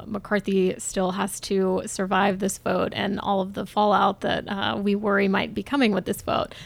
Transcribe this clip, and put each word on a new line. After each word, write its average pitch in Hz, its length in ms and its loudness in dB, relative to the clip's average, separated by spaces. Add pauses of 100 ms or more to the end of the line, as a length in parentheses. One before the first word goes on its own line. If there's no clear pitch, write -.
McCarthy 196 720 0
still 185 340 -2
has 196 300 -4
to 190 460 0
survive 190 500 2
this 190 220 -2
vote 185 340 0
and 202 280 -2
all 202 200 2
of 190 120 -4
the 208 120 -4
fallout 196 560 2
that, - 260 -2
uh, 196 320 -4
we 202 140 2
worry 202 340 2
might 196 280 0
be 202 80 -4
coming 247 300 2
with 196 120 0
this - 160 -4
vote - 320 -2 (120)